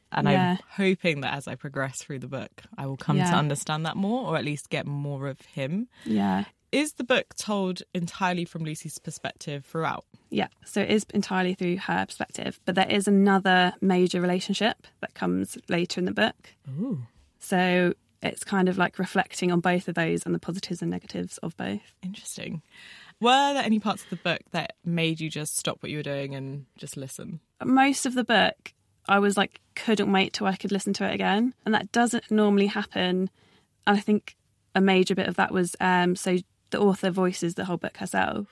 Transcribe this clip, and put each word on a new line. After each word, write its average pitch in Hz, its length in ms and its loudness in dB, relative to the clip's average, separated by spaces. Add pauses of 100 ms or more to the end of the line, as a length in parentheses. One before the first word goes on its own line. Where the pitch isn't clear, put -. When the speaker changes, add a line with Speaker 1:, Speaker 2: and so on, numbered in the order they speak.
(120)
Speaker 1:
And 143 160 2
Speaker 2:
Yeah. 180 240 4
Speaker 1:
I'm 185 60 0 (120)
hoping 185 520 0
that - 120 -4
as 139 140 -8
I 135 80 -8
progress 139 440 -6
through 139 200 -10
the 131 80 -10
book, - 340 -10 (160)
I 139 80 -8
will 135 100 -6
come 147 200 0
Speaker 2:
Yeah. 180 160 4
Speaker 1:
to - 40 4
understand 151 500 -2
that 156 100 -6
more, 220 280 -2
or 160 120 -2
at 131 80 -2
least 147 260 -6
get - 160 -4
more 143 400 -6
of 139 140 -10
him. 165 480 -6 (160)
Speaker 2:
Yeah. 202 400 0 (260)
Speaker 1:
Is 294 220 0
the - 100 -10
book 247 320 -2
told 190 480 -4 (100)
entirely 180 520 -2
from 165 180 -10
Lucy's 156 380 -8
perspective - 680 -10
throughout? 160 380 -4 (260)
Speaker 2:
Yeah, 202 160 0 (180)
so - 180 -2
it - 80 0
is 214 220 2
entirely 185 420 0
through 180 240 -2
her 190 280 -2
perspective, - 600 -8
but 180 100 -2
there 190 120 4
is 208 200 2
another 190 720 6
major 180 400 4
relationship 185 680 0 (140)
that - 140 -10
comes 185 440 -2 (100)
later 180 300 0
in 180 60 -2
the 185 80 -2
book. - 420 -2 (240)
Speaker 1:
Ooh. 202 220 -4 (400)
Speaker 2:
So 180 540 2 (280)
it's - 220 -6
kind 185 240 2
of, 185 100 0
like, 180 200 0
reflecting 185 520 -2
on 175 100 2
both 180 280 0
of 175 80 -6
those 170 300 0
and 175 80 -2
the 170 40 -2
positives 175 440 -8
and 170 80 -4
negatives 180 480 -8
of - 180 -10
both. 202 460 -8
Speaker 1:
Interesting. - 600 -10 (580)
Were 269 340 4
there 269 100 0
any 214 160 2
parts 208 240 -2
of - 60 -20
the 180 60 -6
book 170 240 -2 (120)
that 160 220 -4 (100)
made 165 360 0
you 160 80 -4
just 151 280 -6
stop - 260 -4
what - 80 -8
you 147 80 -6
were 147 60 -6
doing 139 300 -6
and 135 320 -10 (100)
just - 200 -16
listen? 139 440 -12 (240)
Speaker 2:
Most 262 420 4
of 247 80 -2
the 247 100 2
book, - 480 2 (360)
I 196 100 4
was 202 180 4
like, - 240 -2 (140)
couldn't 208 380 0
wait 190 220 2
till 208 120 -4
I 190 100 0
could - 140 -8
listen 196 240 -2
to 196 140 -2
it 202 60 -2
again. 202 400 2 (100)
And 220 100 2
that - 160 -2
doesn't 240 400 0
normally 208 380 6
happen. 185 600 -2 (580)
And 202 120 6
I - 20 0
think - 360 0 (380)
a 190 60 4
major 190 340 6
bit 185 120 0
of 180 100 -4
that 190 140 2
was, 180 300 0
um, 180 340 4
so 185 220 0 (340)
the - 80 -4
author 196 320 4
voices 180 440 0
the 190 100 -4
whole 175 140 -2
book - 180 -8
herself. 196 560 -2